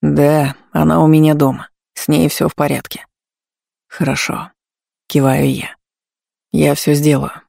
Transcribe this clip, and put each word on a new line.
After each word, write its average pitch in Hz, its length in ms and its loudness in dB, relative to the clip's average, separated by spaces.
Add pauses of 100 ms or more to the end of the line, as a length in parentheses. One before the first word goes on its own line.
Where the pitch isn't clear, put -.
"Да, 147 540 2 (160)
она 156 300 2
у 156 60 4
меня 156 260 4
дома. 143 360 -2 (240)
С - 140 -10
ней 156 220 2
всё 151 200 -4
в - 60 -16
порядке". - 500 -6 (800)
"Хорошо", - 640 -6 (560)
киваю 139 420 0
я. - 260 -8 (760)
"Я 147 240 2
всё - 180 -2
сделаю. 143 540 0